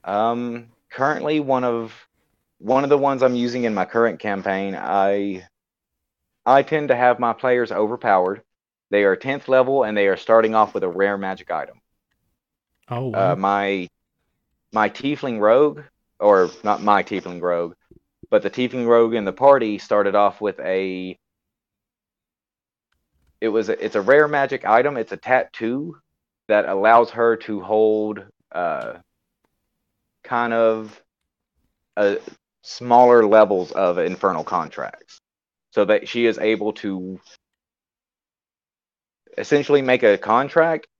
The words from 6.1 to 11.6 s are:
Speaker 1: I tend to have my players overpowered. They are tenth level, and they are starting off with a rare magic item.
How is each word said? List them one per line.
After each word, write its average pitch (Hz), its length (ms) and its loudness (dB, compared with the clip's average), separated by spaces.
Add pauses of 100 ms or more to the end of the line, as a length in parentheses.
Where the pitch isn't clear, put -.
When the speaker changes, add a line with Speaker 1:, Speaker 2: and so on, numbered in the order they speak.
Speaker 1:
I 135 160 6
tend 147 280 -4
to 127 60 2
have 123 240 2
my 117 140 -2
players 123 380 -2
overpowered. 104 720 -2 (480)
They 104 120 2
are 95 120 4
tenth 135 320 -8
level, 131 340 2
and 107 160 -2
they 101 80 2
are 95 100 2
starting 113 380 2
off 107 220 0
with 95 80 -2
a 92 40 -2
rare 98 300 -2
magic 95 320 -10
item. 76 320 -10 (1040)